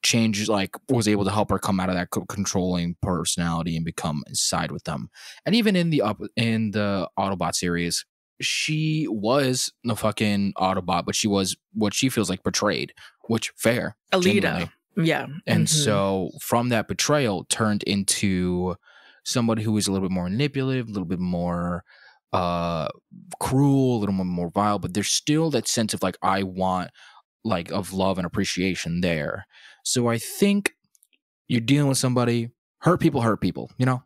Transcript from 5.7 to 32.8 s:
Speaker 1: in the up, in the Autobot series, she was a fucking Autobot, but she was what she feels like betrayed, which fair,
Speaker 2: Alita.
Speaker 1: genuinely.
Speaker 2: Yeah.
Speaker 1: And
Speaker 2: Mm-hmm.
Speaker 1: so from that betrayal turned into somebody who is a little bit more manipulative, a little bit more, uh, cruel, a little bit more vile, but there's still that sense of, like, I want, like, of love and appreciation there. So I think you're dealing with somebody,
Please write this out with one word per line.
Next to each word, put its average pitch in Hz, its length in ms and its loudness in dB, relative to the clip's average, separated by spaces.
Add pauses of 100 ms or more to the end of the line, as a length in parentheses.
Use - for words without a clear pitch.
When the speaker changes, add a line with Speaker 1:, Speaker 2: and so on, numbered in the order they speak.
Speaker 1:
in 170 140 2
the 143 120 2
up, - 180 -2 (160)
in 113 360 0
the 101 360 0 (100)
Autobot 95 360 -2
series, 87 500 -2 (360)
she 156 680 0
was 123 640 0 (160)
a 107 80 0
fucking 104 600 0
Autobot, 92 480 0
but 101 100 -4
she - 100 0
was 98 300 0 (160)
what 104 220 0
she 135 160 0
feels 104 180 0
like 92 160 -4
betrayed, 92 480 -2 (360)
which 220 280 0
fair, - 400 0 (160)
Speaker 2:
Alita. 185 100 4
Speaker 1:
genuinely. 180 480 2 (260)
Speaker 2:
Yeah. 151 300 0 (200)
Speaker 1:
And 110 200 4
Speaker 2:
Mm-hmm. 156 180 2
Speaker 1:
so 98 460 0 (100)
from 120 280 0
that 113 180 2
betrayal 113 600 0
turned 107 380 0
into 90 920 0 (480)
somebody 113 380 0
who 107 140 0
is 98 120 0
a 98 40 0
little 95 160 0
bit 90 60 -2
more 90 140 -2
manipulative, 131 600 -2
a - 40 -12
little 98 140 -6
bit 87 140 -4
more, 87 640 -2 (480)
uh, 87 560 -2 (520)
cruel, 135 560 4
a - 20 0
little 101 180 0
bit 92 100 0
more 87 240 -2
vile, 104 280 2
but 90 160 -6
there's 101 160 0
still 156 400 2
that 120 180 0
sense 110 260 0
of, 95 80 -4
like, 92 200 -2
I 95 200 0
want, 92 480 -2 (540)
like, 92 260 -2
of 95 220 -6
love 95 260 0
and 90 80 -2
appreciation 87 760 -2
there. 85 460 -2 (380)
So 120 240 0
I 117 100 2
think 202 540 0 (760)
you're 120 120 2
dealing 139 280 2
with 131 100 0
somebody, 120 520 0 (300)